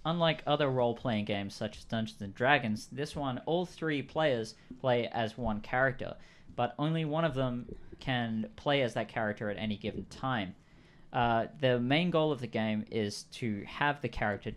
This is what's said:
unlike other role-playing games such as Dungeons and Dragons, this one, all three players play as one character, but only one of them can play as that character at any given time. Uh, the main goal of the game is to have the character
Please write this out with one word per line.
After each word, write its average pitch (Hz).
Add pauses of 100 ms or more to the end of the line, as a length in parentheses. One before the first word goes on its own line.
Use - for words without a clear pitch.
unlike 165
other 147
role-playing 120
games 101
such 107
as -
Dungeons 110
and 98
Dragons, 123
this 139
one, 135
all 175
three 156
players 123 (260)
play 123
as 113
one 110
character, 127 (400)
but 120
only 160
one 156
of 147
them 123 (340)
can 113
play 143
as 113
that 113
character 107
at 98
any 107
given 98
time. 113 (560)
Uh, 117 (140)
the 127
main 143
goal 156
of 127
the 131
game 107
is 104
to 104
have 143
the 123
character 104